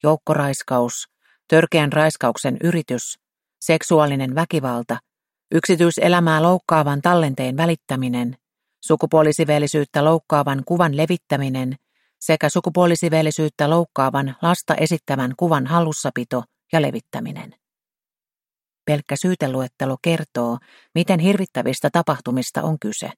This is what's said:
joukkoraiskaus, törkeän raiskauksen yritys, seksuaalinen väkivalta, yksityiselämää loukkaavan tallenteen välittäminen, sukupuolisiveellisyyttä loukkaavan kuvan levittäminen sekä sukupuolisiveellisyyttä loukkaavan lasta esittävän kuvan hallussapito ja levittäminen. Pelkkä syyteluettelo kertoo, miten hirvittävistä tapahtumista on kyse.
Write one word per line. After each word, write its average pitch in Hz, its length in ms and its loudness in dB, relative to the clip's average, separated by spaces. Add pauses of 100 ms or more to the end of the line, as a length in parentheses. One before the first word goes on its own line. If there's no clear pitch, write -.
joukkoraiskaus, 143 1040 -2 (400)
törkeän 156 440 4
raiskauksen 143 720 0
yritys, 160 540 -4 (420)
seksuaalinen 143 760 2
väkivalta, 131 640 -4 (540)
yksityiselämää 170 920 2
loukkaavan 156 600 2
tallenteen 143 540 0
välittäminen, 131 800 -2 (500)
sukupuolisiveellisyyttä 151 1160 2
loukkaavan 143 640 0
kuvan 170 300 0
levittäminen 139 800 -2 (440)
sekä 185 280 0
sukupuolisiveellisyyttä 160 1200 0
loukkaavan 139 720 -2
lasta 170 320 0
esittävän 135 600 -2
kuvan 156 300 0
hallussapito 147 800 -2 (280)
ja 160 100 2
levittäminen. - 720 -8 (1300)
Pelkkä 147 360 -2
syyteluettelo 135 800 -2
kertoo, 127 560 -2 (360)
miten 170 260 2
hirvittävistä 170 720 0
tapahtumista - 720 -2
on 156 160 -2
kyse. - 400 -8